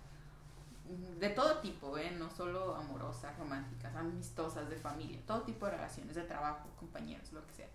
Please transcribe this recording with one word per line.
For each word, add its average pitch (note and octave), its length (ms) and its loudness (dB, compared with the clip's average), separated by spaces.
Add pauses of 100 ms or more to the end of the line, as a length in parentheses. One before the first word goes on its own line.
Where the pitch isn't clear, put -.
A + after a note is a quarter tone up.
(1200)
De G3+ 120 6
todo D4 300 8
tipo, D3 360 -2
¿eh? D#3+ 220 2
No E3 120 0
solo F3+ 460 2
amorosas, C#3+ 600 -2
románticas, C#3 560 -2
amistosas, E3 760 0
de D#3+ 80 -2
familia. D3 500 -2
Todo A3+ 160 4
tipo A3 240 -2
de F#3+ 60 4
relaciones, - 440 -2
de E3+ 60 2
trabajo, D3+ 460 0 (100)
compañeros, D3+ 540 -6
lo D#3 140 -8
que - 80 -12
sea. - 200 -10